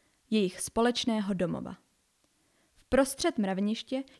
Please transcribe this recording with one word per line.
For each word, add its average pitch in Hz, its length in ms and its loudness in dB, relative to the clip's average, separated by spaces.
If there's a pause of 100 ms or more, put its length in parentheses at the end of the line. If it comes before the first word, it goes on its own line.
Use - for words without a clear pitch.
(300)
jejich 208 320 0
společného 226 720 0
domova. 170 440 -4 (1000)
Vprostřed - 600 2
mraveniště 208 680 -2 (160)